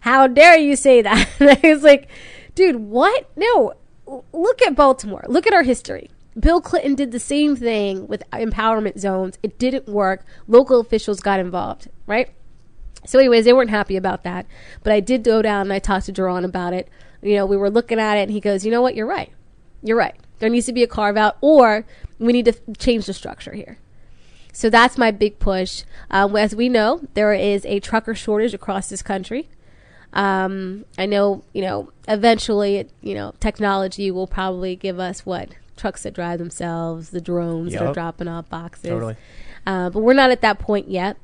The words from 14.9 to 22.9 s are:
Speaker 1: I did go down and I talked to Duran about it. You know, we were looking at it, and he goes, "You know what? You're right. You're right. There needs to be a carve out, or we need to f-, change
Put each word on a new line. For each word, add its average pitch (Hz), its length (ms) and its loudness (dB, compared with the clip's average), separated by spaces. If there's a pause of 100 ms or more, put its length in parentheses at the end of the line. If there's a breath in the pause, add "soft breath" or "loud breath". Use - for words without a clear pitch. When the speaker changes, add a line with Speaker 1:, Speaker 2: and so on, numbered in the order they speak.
Speaker 1:
I 208 80 4
did 220 240 0
go 220 160 4
down 208 220 0
and 196 100 -4
I 196 60 -2
talked 190 280 -2
to 202 60 -12
Duran 185 320 -4
about 180 300 -6
it. 180 140 -8 (340 soft breath)
You 208 140 0
know, 202 100 0
we 196 100 0
were 202 140 0
looking 226 280 0
at 214 200 0
it, 202 40 0
and 196 100 -4
he 208 80 -4
goes, 196 240 -2
"You 220 60 -2
know 233 120 0
what? 254 120 0
You're 220 120 -6
right. 349 240 -8 (520)
You're 226 140 0
right. 220 180 -2 (240)
There 220 120 0
needs 240 160 0
to 247 60 -8
be 240 100 0
a 233 60 2
carve 208 280 -2
out, 214 240 0
or 247 460 6 (320 soft breath)
we 233 140 0
need 240 140 2
to 233 60 4
f-, - 260 -10
change 233 280 0